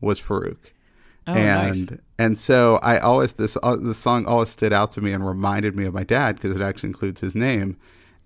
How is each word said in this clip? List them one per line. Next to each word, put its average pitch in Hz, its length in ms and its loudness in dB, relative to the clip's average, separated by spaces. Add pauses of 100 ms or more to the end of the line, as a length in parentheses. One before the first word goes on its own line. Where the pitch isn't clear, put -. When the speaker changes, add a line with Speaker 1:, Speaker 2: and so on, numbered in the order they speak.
Speaker 1:
was 101 180 0
Farouk. - 540 -8 (540)
Speaker 2:
Oh, 170 80 -4
Speaker 1:
And, 98 560 0
Speaker 2:
nice. - 100 -14 (180)
Speaker 1:
and 110 200 0
so 120 440 6
I 117 160 2
always, 127 360 2
this, 110 280 -4
uh, 123 140 2
the 117 160 -4
song 120 320 0
always 117 240 2
stood 107 240 0
out 104 200 2
to 104 100 -6
me 101 100 -2
and 98 140 -4
reminded 101 500 -2
me 101 80 -2
of 92 80 -4
my 95 120 -4
dad 117 360 0
'cause 95 160 -2
it 95 60 -2
actually 98 260 -4
includes 98 320 -6
his 95 140 -6
name. 110 420 -2 (500)